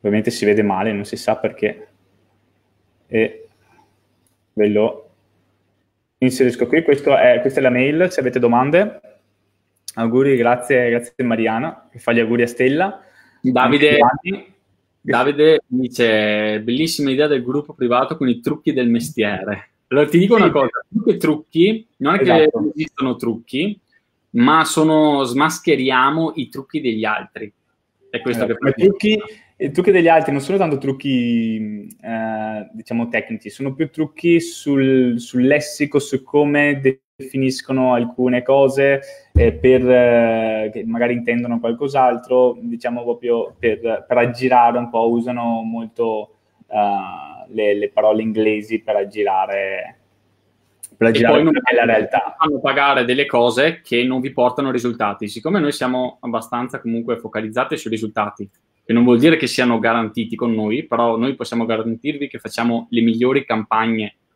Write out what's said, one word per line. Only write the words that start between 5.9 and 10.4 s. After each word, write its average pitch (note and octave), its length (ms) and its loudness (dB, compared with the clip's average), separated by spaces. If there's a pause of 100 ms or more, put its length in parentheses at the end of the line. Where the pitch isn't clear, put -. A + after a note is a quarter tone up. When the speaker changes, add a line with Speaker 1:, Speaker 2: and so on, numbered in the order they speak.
Speaker 1:
inserisco B2 480 0
qui. E3 160 2
Questo C#3+ 320 2
è, B2 260 4
questa C3+ 180 0
è C#3 40 0
la B2+ 60 4
mail, C#3+ 420 2
se - 80 -2
avete B2+ 200 -2
domande. C3+ 600 2 (960)
Auguri, B2+ 420 2
grazie, B2 520 2